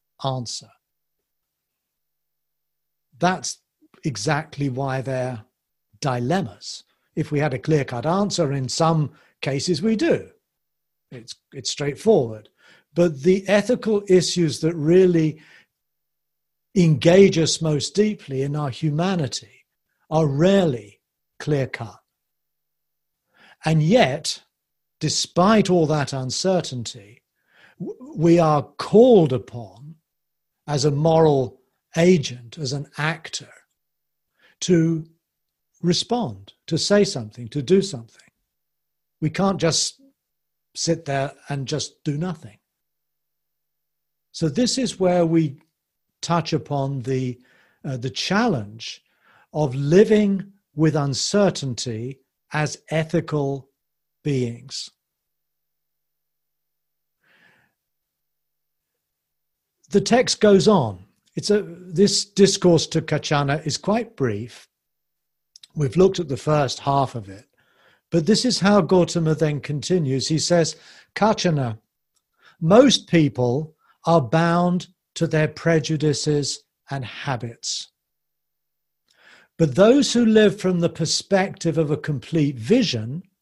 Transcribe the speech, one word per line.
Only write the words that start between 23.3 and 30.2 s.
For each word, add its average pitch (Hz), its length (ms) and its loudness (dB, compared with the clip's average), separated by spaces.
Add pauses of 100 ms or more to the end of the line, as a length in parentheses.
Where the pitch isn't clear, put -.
And 156 160 2
yet, 160 640 0 (560)
despite 190 680 2
all 175 180 4
that 147 260 -2
uncertainty, 127 1120 -6 (560)
w-, 277 360 -14
we 170 240 4
are 151 220 2
called 202 720 4
upon 120 640 -10 (720)